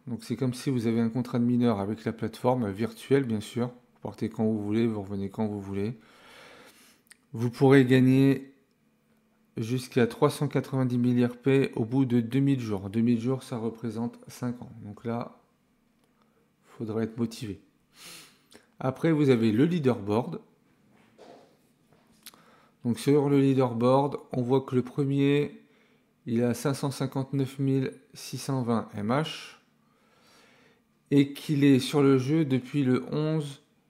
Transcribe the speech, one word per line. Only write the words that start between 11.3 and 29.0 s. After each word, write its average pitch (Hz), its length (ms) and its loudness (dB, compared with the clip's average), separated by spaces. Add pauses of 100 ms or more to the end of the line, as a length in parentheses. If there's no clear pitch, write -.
P 135 380 2
au 123 100 -2
bout 131 220 0
de 120 140 2
deux 117 200 -2
mille 139 200 2
jours. 101 280 -6
Deux 113 140 0
mille 117 180 2
jours, 127 220 -4
ça 123 160 -8
représente 113 600 -6 (100)
cinq 123 340 -8
ans. 117 100 -18 (100)
Donc 104 220 -14
là, 117 340 -8 (1300)
faudra 110 380 -6
être 113 160 -6
motivé. 113 420 -6 (1200)
Après, 131 320 -2
vous 147 160 4
avez 113 240 4
le 127 140 4
leaderboard. 123 760 0 (2500)
Donc 117 160 -2
sur 143 280 4
le 139 120 4
leaderboard, 131 800 2 (100)
on 127 100 -4
voit 127 200 2
que 131 160 -4
le 123 60 4
premier, 139 800 0 (640)
il 117 200 0
a 120 100 0
cinq 139 200 -2
cent 135 180 -4
cinquante-neuf 135 680 -4
mille 135 340 0 (220)
six - 240 -12
cent 131 240 -4
vingt 113 320 -2
M 104 140 -4